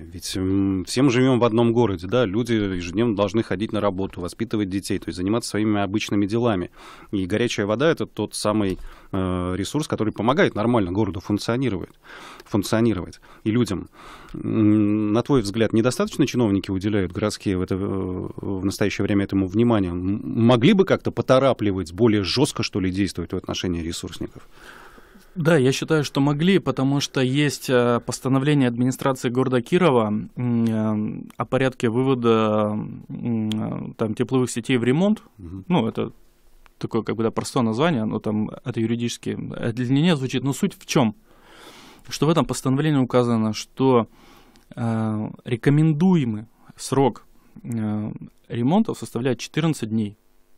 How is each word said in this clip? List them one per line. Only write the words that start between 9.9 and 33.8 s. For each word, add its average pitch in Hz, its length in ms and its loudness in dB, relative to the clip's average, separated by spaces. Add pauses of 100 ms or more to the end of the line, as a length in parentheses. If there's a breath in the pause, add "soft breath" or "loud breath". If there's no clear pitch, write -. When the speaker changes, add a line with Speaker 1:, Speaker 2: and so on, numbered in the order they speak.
Speaker 1:
помогает 135 420 0
нормально 107 380 0
городу 95 260 0
функционировать, 104 720 -2 (540 loud breath)
функционировать 107 760 0 (220 loud breath)
и 107 80 0
людям. 104 380 0 (460 loud breath)
М, 107 800 2
на 117 100 2
твой 139 200 2
взгляд, 101 300 0
недостаточно 127 560 2
чиновники 101 420 0
уделяют 95 400 0
городские 101 460 -2
в 90 60 0
это, 95 120 -2
э, 92 40 -2
в 95 840 -6
настоящее 101 400 0
время 101 200 2
этому 98 240 0
внимания? 107 420 2
М, 92 340 -4
могли 123 500 6
бы 190 100 6
как-то - 260 2
поторапливать, 107 840 2
более 104 300 4
жёстко, 117 400 0
что - 160 -4
ли, 92 140 0
действовать 90 400 -2
в 95 40 -4
отношении 87 460 -4
ресурсников? - 680 -10 (840 loud breath)
Speaker 2:
Да, 165 220 2
я 135 160 4
считаю, 151 320 0
что - 160 -2
могли, 147 380 4
потому 139 420 0
что - 220 -2
есть, 139 480 0
э, 120 340 4
постановление 135 640 2
администрации 123 600 0
города 127 320 2
Кирова, 139 460 4 (280)
м, 120 300 2
э, 107 560 -2 (160)
о 117 80 -2
порядке 127 420 0
вывода, 113 840 2 (360)
м, 113 400 -2
э, 110 480 -4